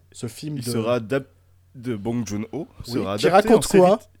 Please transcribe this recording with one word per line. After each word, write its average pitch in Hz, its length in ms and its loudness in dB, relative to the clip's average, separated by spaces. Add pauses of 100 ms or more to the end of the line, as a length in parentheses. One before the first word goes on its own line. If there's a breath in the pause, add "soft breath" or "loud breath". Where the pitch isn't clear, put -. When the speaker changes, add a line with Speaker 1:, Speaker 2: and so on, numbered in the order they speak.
(120)
Speaker 1:
Il - 40 -20
s-, - 60 -20
Speaker 2:
ce 123 60 -8
film 151 300 -10
Speaker 1:
il 127 80 -8
Speaker 2:
de 120 60 -6
Speaker 1:
sera 117 280 -2
adap-, 131 260 -4 (480)
de 120 220 -8
Bong 113 320 -4
Joon-ho, 107 400 -8 (200)
Speaker 2:
Oui, 120 60 -8
Speaker 1:
sera 101 240 -4
Speaker 2:
qui 117 100 0
Speaker 1:
adapté - 20 2 (200)
Speaker 2:
raconte 208 160 4
Speaker 1:
en - 40 -6
série 190 140 6
Speaker 2:
quoi ? 190 140 6
Speaker 1:
t-, - 80 -20 (140)